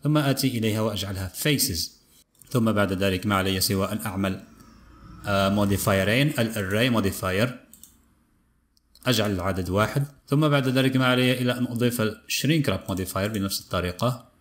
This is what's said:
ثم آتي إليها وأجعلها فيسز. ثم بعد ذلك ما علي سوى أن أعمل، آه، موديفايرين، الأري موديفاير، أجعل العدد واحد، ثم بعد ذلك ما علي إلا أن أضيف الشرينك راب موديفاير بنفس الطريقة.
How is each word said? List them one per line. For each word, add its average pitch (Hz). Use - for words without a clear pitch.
ثم 151
آتي 139
إليها 110
وأجعلها 98
فيسز. -
ثم 113
بعد 101
ذلك 95
ما 101
علي 95
سوى 95
أن 110
أعمل، 98
آه، 98
موديفايرين، 101
الأري 113
موديفاير، 101
أجعل 107
العدد 90
واحد، 107
ثم 151
بعد 139
ذلك 131
ما 131
علي 127
إلا 123
أن 123
أضيف 120
الشرينك 135
راب 92
موديفاير 95
بنفس 98
الطريقة. 95